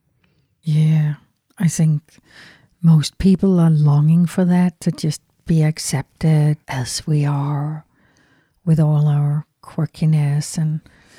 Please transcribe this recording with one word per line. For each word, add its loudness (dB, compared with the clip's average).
Yeah, 0
I 0
think -2
most 2
people 2
are 4
longing 2
for -2
that, 0
to -4
just -6
be 0
accepted -2
as -8
we 0
are -6
with 0
all 2
our -2
quirkiness -4
and -4